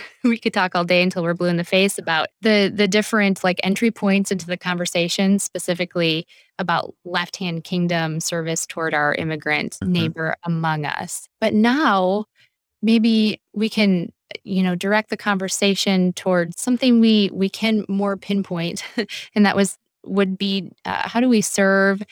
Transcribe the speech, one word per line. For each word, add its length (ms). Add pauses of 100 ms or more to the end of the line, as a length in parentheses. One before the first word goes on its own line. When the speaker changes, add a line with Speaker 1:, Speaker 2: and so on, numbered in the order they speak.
(120)
Speaker 1:
<laughs> 120
we 140
could 160
talk 220
all 100
day 160
until 220
we're 100
blue 160
in 80
the 60
face 340
about 300 (140)
the, 320
the 140
different, 560
like, 200
entry 280
points 400
into 140
the 120
conversation, 800
specifically 880 (320)
about 340 (120)
left-hand 580
kingdom 560
service 460
toward 280
our 220
immigrant 680
Speaker 2:
Mm-hmm. 100
Speaker 1:
neighbor 500
among 420
us. 420 (140)
But 120
now 720 (560)
maybe 600 (120)
we 160
can, 420 (320)
you 200
know, 120
direct 340
the 80
conversation 960
towards 480
something 400
we, 320
we 160
can 400
more 280
pinpoint, 640 (260)
<laughs> 260
and 100
that 100
was, 220 (280)
would 320
be, 340 (140)
uh, 240
how 100
do 80
we 140
serve 600 (100)